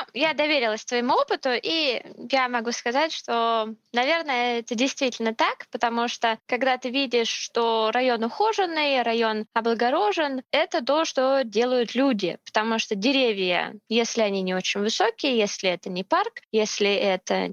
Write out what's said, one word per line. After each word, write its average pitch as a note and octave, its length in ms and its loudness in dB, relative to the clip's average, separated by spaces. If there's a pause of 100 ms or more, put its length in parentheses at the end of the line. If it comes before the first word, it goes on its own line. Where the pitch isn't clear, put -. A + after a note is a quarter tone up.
(120)
я D4+ 220 0
доверилась B3+ 500 0
твоему B3 300 0
опыту, A4+ 340 0 (140)
и D#4 400 -2 (280)
я B3+ 200 2
могу A#3+ 220 -2
сказать, C4+ 380 -2
что, A3+ 640 -2 (200)
наверное, B3 640 0
это A#3 160 -6
действительно A#3 600 -2
так, F4+ 380 0
потому A#3 360 -2
что, A3+ 380 -2
когда B3+ 300 0
ты B3+ 140 -6
видишь, A#3+ 400 0
что A3+ 640 0
район B3 280 2
ухоженный, D#4 800 0
район A3+ 520 0
облагорожен, C4 880 0 (100)
это D#4 320 2
то, D4+ 220 2
что C4+ 360 2
делают A#3+ 520 0
люди, A#3 500 2
потому A3+ 340 0
что A3 180 -4
деревья, G3 760 2 (160)
если A3+ 320 0
они G3 220 0
не F#3 120 -2
очень F#3+ 280 -2
высокие, C4+ 560 0
если G3+ 320 0
это F3 180 -4
не F#3 160 -4
парк, G4+ 380 -2 (100)
если G#3+ 420 2
это F#3+ 580 0